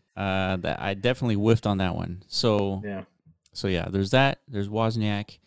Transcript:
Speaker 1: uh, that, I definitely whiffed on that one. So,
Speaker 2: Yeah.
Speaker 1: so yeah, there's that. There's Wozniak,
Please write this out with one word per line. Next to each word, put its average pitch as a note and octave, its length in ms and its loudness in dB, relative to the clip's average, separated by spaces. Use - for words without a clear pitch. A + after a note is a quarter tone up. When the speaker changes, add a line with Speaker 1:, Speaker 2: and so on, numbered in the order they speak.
Speaker 1:
uh, F#2+ 420 0
that, E2 220 -4
I G2+ 140 -2
definitely A#2 420 0
whiffed A2 300 4
on G2+ 120 0
that F#2 160 0
one. F2 340 -8
So, G2+ 540 0
Speaker 2:
Yeah. G2 220 -10
Speaker 1:
so - 160 -4
yeah, F2 220 0
there's G2 220 0
that. C3+ 260 4
There's G2+ 220 -4
Wozniak, G#2+ 680 -2